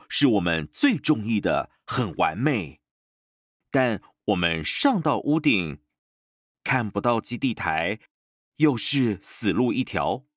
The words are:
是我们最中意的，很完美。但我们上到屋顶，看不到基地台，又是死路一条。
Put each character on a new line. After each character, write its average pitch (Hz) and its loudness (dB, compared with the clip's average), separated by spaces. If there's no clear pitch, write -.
是 - 0
我 107 4
们 82 -2
最 254 2
中 120 0
意 110 0
的， 76 0
很 104 -4
完 82 0
美。 113 -2
但 123 2
我 104 2
们 82 0
上 247 0
到 135 2
屋 151 0
顶， 92 0
看 120 -2
不 98 -4
到 120 2
基 120 -8
地 120 -2
台， 85 -2
又 147 2
是 120 0
死 - -2
路 117 2
一 131 -2
条。 87 -2